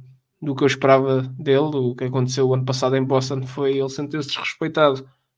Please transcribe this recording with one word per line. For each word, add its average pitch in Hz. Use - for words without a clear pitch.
do 143
que -
eu 143
esperava 135
dele, 147
o 123
que 131
aconteceu 127
o 127
ano 131
passado 131
em 131
Boston 131
foi 135
ele 135
sentir-se 147
desrespeitado, 151